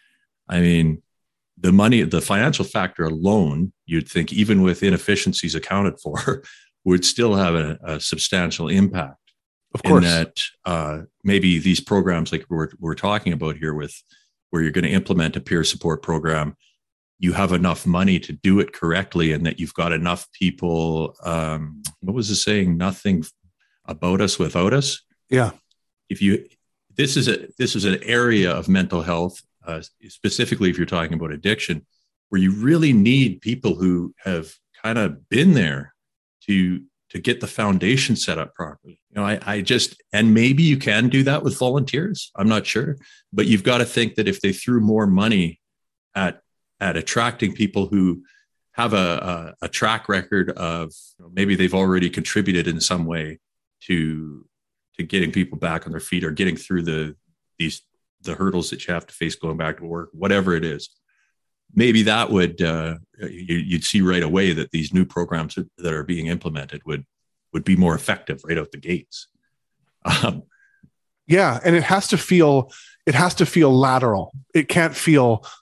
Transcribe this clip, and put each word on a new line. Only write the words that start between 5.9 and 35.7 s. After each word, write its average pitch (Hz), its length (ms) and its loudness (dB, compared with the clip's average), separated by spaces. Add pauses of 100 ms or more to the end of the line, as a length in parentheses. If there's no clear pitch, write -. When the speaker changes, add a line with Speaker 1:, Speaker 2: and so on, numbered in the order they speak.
Speaker 1:
for, 76 420 -6 (200)
<laughs> - 200 -20
would 90 220 4
still 113 300 2
have 90 200 2
a, 76 280 -4
a 78 180 -8
substantial 82 640 -4
impact. 90 500 0 (560)
Speaker 2:
Of - 100 -8
course. 127 200 6
Speaker 1:
In 85 60 4
that, 82 320 -2 (240)
uh, 80 360 -4 (220)
maybe 92 360 4
these 87 200 2
programs 90 540 0
like 80 160 -4
we're, 78 200 -4 (100)
we're 80 160 -6
talking 101 360 -2
about 78 240 -4
here 78 180 -6
with, 73 200 -10 (560)
where 82 120 -2
you're 80 100 0
gonna 85 160 0
implement 87 500 0
a - 20 -8
peer 82 240 -2
support 80 380 -4
program, 80 560 -4 (640)
you 90 140 0
have 92 200 0
enough 87 320 0
money 90 340 2
to - 140 -14
do 95 260 2
it - 140 -2
correctly, 85 580 -2
and 76 140 -2
that 80 140 -4
you've 78 160 -10
got 85 180 -2
enough 87 400 -4
people, 82 920 -2
um, 78 580 -6 (200)
what 95 140 -6
was 113 120 -4
the 104 80 -2
saying? 95 400 0
"Nothing 92 480 -2 (600)
about 87 340 -2
us 101 200 0
without 90 340 0
us." 139 260 -2 (300)
Speaker 2:
Yeah. 127 220 2 (580)
Speaker 1:
If 95 120 -8
you, 98 240 2 (520)
this 139 180 0
is 135 140 2
a, - 180 -4 (100)
this 123 200 -2
is 98 80 -2
an 92 180 0
area 113 480 2
of 78 160 -4
mental 92 360 2
health, 87 380 -4 (240)
uh, 80 160 -10 (280)
specifically - 600 -2
if 85 80 -2
you're 85 80 0
talking 82 280 -4
about 80 180 -6
addiction, 78 540 -4 (440)
where 95 120 0
you 95 100 4
really 143 400 2
need 117 480 4
people 107 360 -2
who 90 380 0 (120)
have 85 260 -6 (320)
kinda 110 260 -2 (200)
been 160 240 6
there 73 400 0 (540)